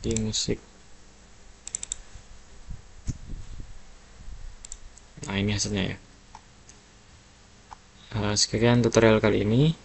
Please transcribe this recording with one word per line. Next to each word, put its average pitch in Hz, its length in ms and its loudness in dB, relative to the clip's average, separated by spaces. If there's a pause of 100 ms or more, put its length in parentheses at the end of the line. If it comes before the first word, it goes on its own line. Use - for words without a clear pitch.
di 113 160 -2
musik. 110 400 -4 (4000)
Nah, 98 160 -2
ini 104 140 0
hasilnya 101 400 -2
ya. - 20 -16 (2250)
Eh, 104 160 0
sekian 117 480 4
tutorial 110 400 6
kali 101 240 4
ini. 135 240 4 (140)